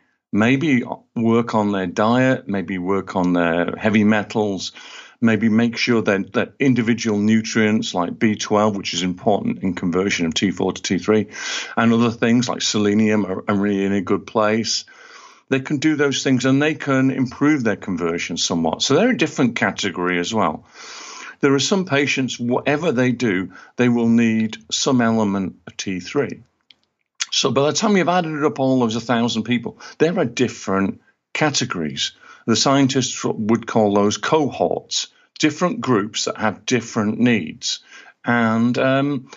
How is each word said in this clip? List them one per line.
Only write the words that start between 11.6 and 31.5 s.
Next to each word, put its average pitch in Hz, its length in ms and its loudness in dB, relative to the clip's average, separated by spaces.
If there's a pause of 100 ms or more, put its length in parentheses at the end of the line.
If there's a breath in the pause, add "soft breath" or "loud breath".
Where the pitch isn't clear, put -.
and 117 160 4
other 117 180 2
things 117 380 0
like - 140 -6
selenium 107 640 2
are, 95 200 -6
are 104 100 0
really 98 280 0
in 98 80 0
a 101 80 0
good 92 260 -2
place. 110 600 -2 (640 loud breath)
They 135 120 0
can 147 160 -4
do 151 180 0
those 143 280 0
things 131 240 2
and 135 160 4
they 156 120 0
can 135 360 0
improve 135 540 0
their 104 120 0
conversion 85 600 -4
somewhat. 82 440 -2
So - 120 2
they're 208 160 4
a 226 60 0
different 151 400 0
category 90 640 -2
as 85 140 -4
well. 87 320 -2 (760 loud breath)
There 139 140 4
are 139 60 2
some 190 240 0
patients, 139 540 0
whatever 143 540 0
they 127 200 2
do, 95 400 0 (240 loud breath)
they 123 120 4
will 120 200 2
need 113 480 2 (140)
some 135 300 0
element 107 560 0 (100)
of - 100 -20
T 92 240 -6
three. - 400 -6 (880)
So - 200 0
by 139 160 2
the 151 60 0
time 202 240 0
you've 170 120 2
added 160 360 0
up 147 140 0
all 131 220 2
those 113 160 0
a 117 40 -4
thousand 117 420 0
people, 117 360 -4 (200 loud breath)
there 175 200 2
are 170 60 2
different 107 760 -2 (340 soft breath)
categories. 95 760 -2 (340 loud breath)